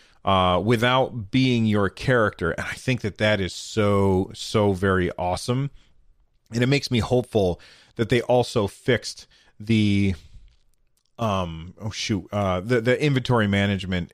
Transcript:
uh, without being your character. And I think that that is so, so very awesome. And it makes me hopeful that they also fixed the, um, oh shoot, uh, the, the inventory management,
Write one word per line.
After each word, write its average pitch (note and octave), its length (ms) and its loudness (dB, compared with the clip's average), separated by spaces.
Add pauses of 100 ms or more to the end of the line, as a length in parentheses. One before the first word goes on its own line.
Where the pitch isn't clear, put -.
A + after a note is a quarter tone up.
(240)
uh, F#2 400 4
without A#2+ 640 0
being B2+ 360 2
your G#2 220 2
character. G#2+ 640 0
And - 140 -6
I - 80 -10
think - 280 -4
that G2+ 160 -8
that G#2+ 220 2
is F2+ 120 -4
so, G2 840 0
so G#2 380 0
very F#2 440 0
awesome. B2 540 -4 (800)
And A#2 100 0
it B2 60 2
makes C#3 220 0
me B2 80 0
hopeful G#2 640 0 (360)
that A2+ 120 -2
they A#2+ 140 2
also A#2+ 440 0
fixed - 600 -4 (340)
the, G#2 540 2 (1040)
um, F2+ 600 -4
oh G#2+ 100 -8
shoot, - 420 -4
uh, F#2+ 280 0
the, A#2 200 0
the B2+ 240 0
inventory B2+ 420 2
management, G2 680 0